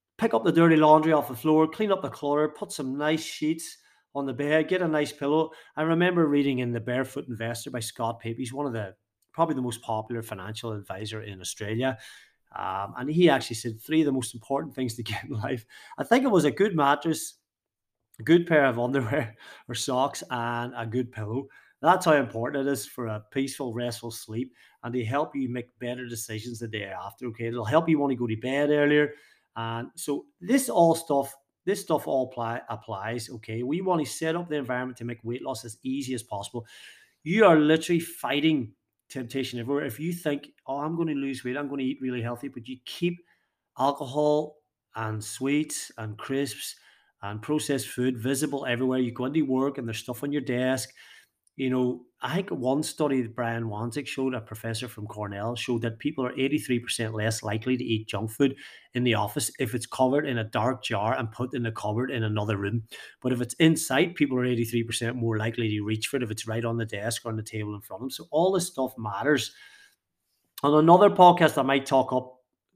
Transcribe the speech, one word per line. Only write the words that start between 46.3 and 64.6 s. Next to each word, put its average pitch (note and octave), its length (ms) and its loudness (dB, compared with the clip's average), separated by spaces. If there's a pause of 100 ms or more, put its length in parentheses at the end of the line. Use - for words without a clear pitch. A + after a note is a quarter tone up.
and G#2 200 -8
processed D3 480 -2
food B2+ 280 -2
visible C3+ 480 -2
everywhere, B2+ 340 0
you B2 120 0
go B2 140 -6
into D3 200 0
work C3 320 0
and A#2+ 100 -6
there's A2 120 -6
stuff - 240 -10
on C#3+ 80 -4
your C#3+ 100 -2
desk. B2+ 480 -2 (680)
You C3 120 0
know, B2+ 360 0 (160)
I B2 140 -4
think F#3+ 140 -2
one C#3 340 0
study C#3 380 0
that A2+ 120 -6
Brian A#2 360 -2
Wansink A#2 380 -6
showed, C3 260 -2
a A#2 80 -6
professor A2+ 480 -8
from G#2+ 180 -12
Cornell, G#2 480 -6
showed A#2 280 -2
that A2+ 160 -4
people C#3+ 260 -4
are B2 120 -4
eighty-three C3 420 0
percent A2+ 340 -4
less A2 300 -2
likely A2 340 -2
to - 60 -4
eat A2 260 -2
junk A2 220 -4
food C3+ 260 2 (360)
in B2 120 0
the A#2+ 80 4
office G#2 440 -2
if A#2 160 -4
it's C3+ 120 -4
covered C3+ 420 2
in B2 120 -2
a A2 40 -2
dark A2+ 400 -2
jar A2 340 0
and A2+ 140 -4
put B2+ 220 -6
in B2 120 -2
a A2+ 60 -4
cupboard A2 400 -2
in A#2+ 120 -2
another G#2+ 340 0
room. G#2 260 -2 (380)
But B2+ 100 0
if B2 80 -2
it's A#2+ 140 -6
in D#3+ 240 6
sight, E3+ 380 0
people C3 220 2
are B2 60 2
eighty-three A#2 400 0